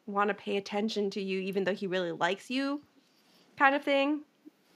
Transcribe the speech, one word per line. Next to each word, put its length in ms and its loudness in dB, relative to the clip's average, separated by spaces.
wanna 280 2
pay 240 -4
attention 540 -2
to 100 -4
you, 200 -2
even 220 -2
though 100 0
he 140 -4
really 240 0
likes 380 -2
you, 320 -2
kind 180 6
of 80 -2
thing. 380 2